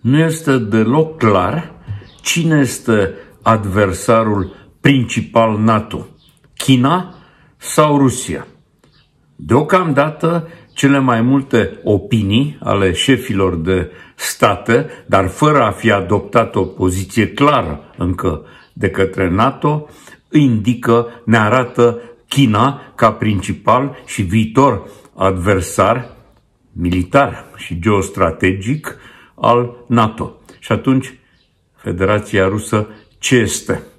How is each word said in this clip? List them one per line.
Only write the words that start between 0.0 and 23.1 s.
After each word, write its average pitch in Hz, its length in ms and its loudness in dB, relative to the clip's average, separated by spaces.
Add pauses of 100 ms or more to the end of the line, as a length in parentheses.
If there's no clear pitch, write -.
Nu 123 180 2
este 156 400 0
deloc 113 600 0
clar 107 560 0 (460)
cine 160 380 0
este 110 560 0 (280)
adversarul 104 1120 0 (260)
principal 113 800 0
nato, 110 480 0 (500)
China 143 580 2 (420)
sau 151 420 2
Rusia. 123 480 -2 (920)
Deocamdată, 156 1120 0 (240)
cele 139 260 2
mai 123 220 2
multe 127 640 0
opinii 107 760 0
ale 98 320 0
șefilor 95 640 0
de 85 340 -2 (240)
state, 113 720 0 (200)
dar 95 220 2
fără 151 340 2
a 107 80 2
fi 113 200 -2
adoptat 104 640 0
o 101 60 0
poziție 92 680 -2
clară 104 520 0 (160)
încă 87 480 -4 (280)
de - 180 -2
către 95 400 -2
nato, 135 580 -2 (420)
indică, 117 760 2 (180)
ne 113 140 4
arată 120 640 2 (280)
China 127 680 0
ca 110 180 2